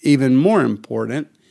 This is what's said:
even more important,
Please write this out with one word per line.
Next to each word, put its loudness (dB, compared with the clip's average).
even 2
more 2
important, -6